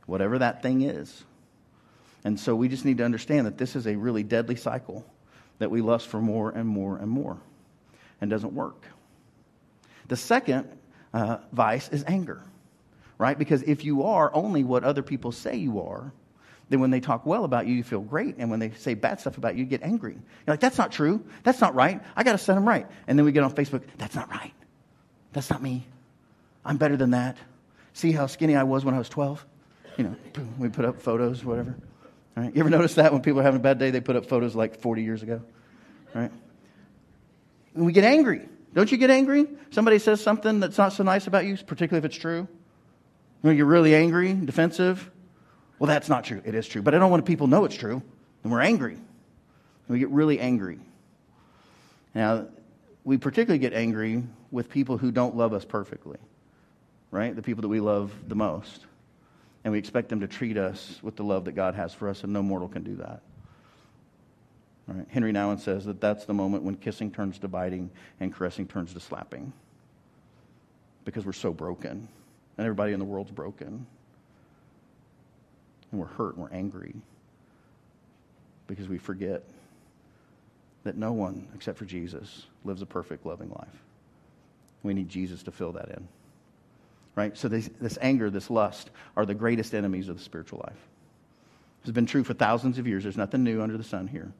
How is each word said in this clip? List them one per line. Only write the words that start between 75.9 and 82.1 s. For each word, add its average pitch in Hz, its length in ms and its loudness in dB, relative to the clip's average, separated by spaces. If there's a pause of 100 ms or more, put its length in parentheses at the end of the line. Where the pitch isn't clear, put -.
And 101 80 -8
we're 80 80 -8
hurt 98 280 -8
and 87 80 -14
we're 71 100 -16
angry 92 420 -12 (1700)
because 98 200 -12
we 92 100 -8
forget 92 460 -8 (1400)
that 98 100 -6
no 110 160 -6
one 95 420 -6
except 101 240 -12
for 107 80 -14
Jesus 87 640 -14 (160)